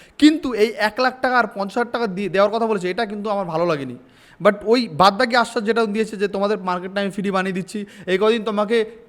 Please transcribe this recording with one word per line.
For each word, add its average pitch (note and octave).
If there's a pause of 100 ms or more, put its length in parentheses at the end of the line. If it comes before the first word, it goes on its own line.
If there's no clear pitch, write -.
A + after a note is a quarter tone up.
(180)
কিন্তু D4+
এই G#3
এক G#3+
লাখ B3+
টাকা B3+
আর A3
পঞ্চাশ G3
হাজার A#3+
টাকা A#3
দিয়ে, F#3+
দেওয়ার G3
কথা A3+
বলেছে, F3+
এটা A3+
কিন্তু G#3
আমার G3+
ভালো E3
লাগেনি। C#3 (480)
But G3+ (120)
ওই A#3
বাদবাকি G3
আশ্বাস A#3
যেটা A3
দিয়েছে G#3+
যে, G3+
"তোমাদের G3+
মার্কেটটা F#3
আমি G3
ফ্রি G3
বানিয়ে F#3
দিচ্ছি, G3 (200)
এই F#3
কদিন A3
তোমাকে G#3+ (240)